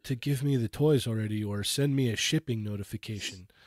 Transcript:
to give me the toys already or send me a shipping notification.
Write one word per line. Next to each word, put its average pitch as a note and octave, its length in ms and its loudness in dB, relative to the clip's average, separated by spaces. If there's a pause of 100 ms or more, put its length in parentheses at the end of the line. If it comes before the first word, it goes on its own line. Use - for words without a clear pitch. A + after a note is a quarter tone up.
to C3+ 100 -2
give C3 280 -2
me C#3+ 160 2
the A2+ 100 2
toys D3 380 4
already A2 360 0
or G2+ 220 -2
send C#3 320 2
me B2+ 140 4
a G#2 60 -2
shipping B2+ 460 0
notification. G2+ 840 -8 (180)